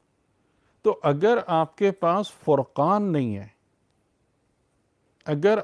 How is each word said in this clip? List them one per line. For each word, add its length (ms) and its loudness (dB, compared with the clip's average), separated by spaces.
تو 220 0
اگر 340 2
آپ 300 -2
کے 140 0
پاس 400 -2
فرقان 720 0
نہیں 340 -2
ہے، 100 -14
اگر 380 0